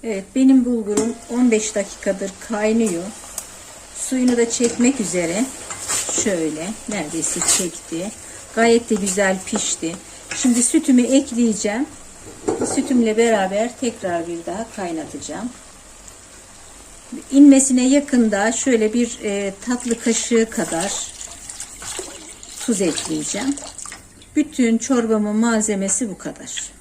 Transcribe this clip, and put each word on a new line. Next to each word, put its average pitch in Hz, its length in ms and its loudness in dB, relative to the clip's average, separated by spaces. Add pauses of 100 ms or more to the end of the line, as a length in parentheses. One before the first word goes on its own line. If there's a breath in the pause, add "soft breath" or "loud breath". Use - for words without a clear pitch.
Evet, 196 220 -6 (100)
benim 262 300 6
bulgurum 220 500 0 (160)
on 240 200 4
beş 214 240 0
dakikadır 196 560 -4 (180)
kaynıyor. 214 560 0 (920)
Suyunu 247 400 0
da 233 140 2
çekmek 247 500 2
üzere. 175 440 -2 (680)
Şöyle, 160 540 -2 (220)
neredeyse 165 520 -4 (180)
çekti. 180 520 -6 (440 loud breath)
Gayet 233 360 4
de 220 40 4
güzel 190 420 0 (100)
pişti. 175 500 -4 (400 loud breath)
Şimdi 247 260 2
sütümü 277 400 4
ekleyeceğim. 233 840 0 (880)
Sütümle 240 420 2
beraber 220 640 2
tekrar 175 480 -4
bir 170 180 -8
daha 208 200 -8 (100)
kaynatacağım. 165 760 -8 (1800)
İnmesine 269 580 8
yakında 233 640 2
şöyle 220 400 2
bir, 240 300 -2
e, 202 320 -4 (120)
tatlı 240 320 -4
kaşığı 226 520 0
kadar 165 600 -6 (1500)
tuz 202 200 -2
ekleyeceğim. 180 760 -2 (840)
Bütün 247 420 2
çorbamın 220 580 0
malzemesi 214 720 0
bu - 80 -10
kadar. - 640 -12